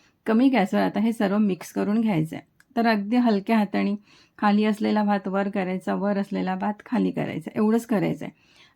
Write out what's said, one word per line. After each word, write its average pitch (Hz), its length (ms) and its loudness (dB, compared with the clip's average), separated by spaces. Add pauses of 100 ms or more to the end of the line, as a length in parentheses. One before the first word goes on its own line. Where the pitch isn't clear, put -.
(260)
कमी 233 240 4
गॅसवर 208 320 2
आता 190 180 -2
हे 226 140 0
सर्व 208 240 0
मिक्स 196 340 0
करून 196 300 0
घ्यायचं 165 340 0
आहे. - 180 -18 (220)
तर 233 120 2
अगदी 208 280 0
हलक्या 226 420 2
हाताने 202 380 0 (420)
खाली 208 280 2
असलेला 214 380 0
भात 202 240 0
वर 196 220 -2
करायचा, 185 460 -4
वर 196 220 -2
असलेला 185 380 -4
भात 202 180 -4 (120)
खाली 196 260 0
करायचा, - 440 -6
एवढंच 226 300 2
करायचं 170 400 -2
आहे. - 80 -12 (420)